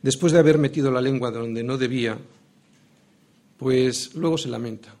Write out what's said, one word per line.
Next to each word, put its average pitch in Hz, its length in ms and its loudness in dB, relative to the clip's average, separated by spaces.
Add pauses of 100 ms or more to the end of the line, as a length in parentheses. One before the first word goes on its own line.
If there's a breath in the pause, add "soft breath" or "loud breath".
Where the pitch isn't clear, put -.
después 147 300 0
de 170 80 6
haber 151 180 6
metido 139 320 0
la 127 120 0
lengua 127 300 -2
donde 117 320 -6
no 127 140 -4
debía, 120 400 -2 (1400)
pues 127 580 0
luego 160 240 0
se 131 100 -8
lamenta. 117 500 -10